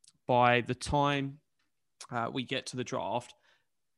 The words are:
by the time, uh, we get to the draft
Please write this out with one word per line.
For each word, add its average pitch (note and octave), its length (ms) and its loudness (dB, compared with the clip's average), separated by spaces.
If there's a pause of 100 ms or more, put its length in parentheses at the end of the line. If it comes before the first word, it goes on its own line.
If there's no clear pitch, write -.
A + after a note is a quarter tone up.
(260)
by B2 340 6
the A#2+ 140 -2
time, C#3+ 640 -2 (720)
uh, A#2+ 200 -4
we C3 140 -4
get C3 220 -6
to - 100 -10
the B2 80 -4
draft A2+ 500 -6 (640)